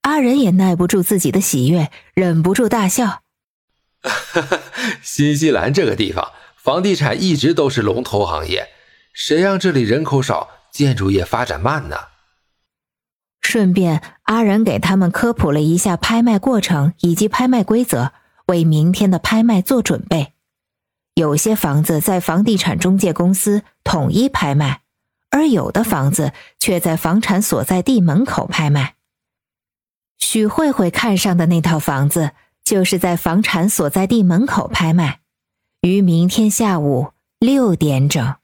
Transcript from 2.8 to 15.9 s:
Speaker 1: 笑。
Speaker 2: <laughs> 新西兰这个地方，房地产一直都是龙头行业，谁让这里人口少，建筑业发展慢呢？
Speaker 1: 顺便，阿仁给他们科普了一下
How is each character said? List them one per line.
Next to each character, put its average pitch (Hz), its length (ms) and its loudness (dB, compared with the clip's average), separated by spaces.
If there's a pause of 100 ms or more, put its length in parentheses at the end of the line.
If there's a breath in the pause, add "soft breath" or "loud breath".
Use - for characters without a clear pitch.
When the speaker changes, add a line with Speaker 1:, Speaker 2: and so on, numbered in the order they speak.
Speaker 1:
笑。 214 340 -2 (800)
Speaker 2:
<laughs> 175 1000 -6
新 147 340 0
西 156 140 0
兰 110 240 0
这 180 100 2
个 117 120 -2
地 90 160 -4
方， - 200 -6 (240 loud breath)
房 160 260 -2
地 196 120 2
产 143 260 -2
一 180 160 0
直 143 160 0
都 156 160 0
是 127 140 -2
龙 104 200 -2
头 101 220 -2
行 80 220 -6
业， 90 220 -6 (440 soft breath)
谁 - 260 -2
让 196 200 0
这 180 120 0
里 139 120 0
人 117 200 0
口 139 200 0
少， 95 260 -4 (220 loud breath)
建 139 260 0
筑 98 140 0
业 95 140 0
发 117 200 -4
展 78 160 -8
慢 135 280 -4
呢？ 71 80 -10 (1500)
Speaker 1:
顺 190 320 0
便， 170 260 0 (220 loud breath)
阿 226 200 0
仁 208 200 2
给 165 160 0
他 185 180 0
们 180 140 2
科 233 220 -2
普 170 180 0
了 151 100 2
一 160 160 2
下 180 200 0